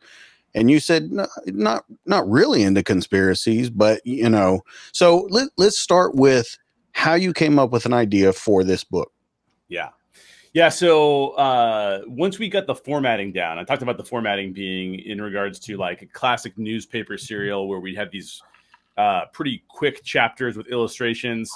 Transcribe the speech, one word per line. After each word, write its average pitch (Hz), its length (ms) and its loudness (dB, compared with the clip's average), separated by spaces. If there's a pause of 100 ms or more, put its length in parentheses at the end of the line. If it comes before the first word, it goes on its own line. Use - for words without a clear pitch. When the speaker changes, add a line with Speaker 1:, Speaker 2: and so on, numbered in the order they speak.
(560)
Speaker 1:
And 113 160 4
you 151 80 6
said, 160 320 -2
"No, 143 160 -4 (200)
not, 208 380 -2 (200)
not 156 240 0
really 156 340 4
into 98 200 4
conspiracies, 98 840 0
but, 107 360 2
you 120 240 0
know." 95 320 4 (320)
So 180 360 4
let, 262 280 0
let's 202 220 2
start 180 360 2
with 131 420 4 (360)
how 160 220 0
you 180 180 0
came 147 260 4
up 123 120 4
with 120 140 -2
an 123 80 0
idea 101 400 4
for 95 300 2
this 92 200 0
book. - 280 -6 (580)
Speaker 2:
Yeah. 82 200 -10 (640)
Yeah. 160 160 6
So, 147 600 4
uh, 113 760 0
once 165 320 -4
we 220 100 -6
got 196 180 -2
the 131 80 -4
formatting 120 580 -2
down, 85 260 -6
I 90 40 -10
talked 135 200 -4
about 120 140 -4
the 98 60 -16
formatting 101 500 -4
being 92 420 -8
in 101 260 -12
regards 101 400 -8
to, 104 160 -12
like, 90 240 -8
a 95 60 -20
classic 117 500 -6
newspaper 107 600 -8
serial 101 520 -8
where 95 100 -6
we 90 160 -12
had 101 160 -8
these, 92 300 -16 (560)
uh, 98 360 0
pretty 135 360 -8
quick - 340 -6
chapters 120 540 -2
with 107 100 -14
illustrations. 117 880 -4